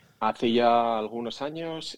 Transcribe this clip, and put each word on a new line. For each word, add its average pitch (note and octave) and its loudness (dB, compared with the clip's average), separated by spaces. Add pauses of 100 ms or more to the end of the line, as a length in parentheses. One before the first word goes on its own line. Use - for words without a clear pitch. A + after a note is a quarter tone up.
(220)
hace A2 0
ya A#2 4
algunos A2+ -8
años, D#3+ -10